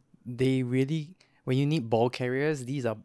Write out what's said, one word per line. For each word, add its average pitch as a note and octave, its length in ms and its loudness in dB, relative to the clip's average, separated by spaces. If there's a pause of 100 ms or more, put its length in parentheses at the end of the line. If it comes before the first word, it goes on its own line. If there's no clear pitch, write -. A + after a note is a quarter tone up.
(240)
They C3 380 0
really, C3+ 540 -2 (280)
when C3 140 2
you C#3+ 80 4
need C#3+ 240 0
ball A#2 200 4
carriers, C3 540 -2
these B2+ 220 -4
are G#2+ 180 -2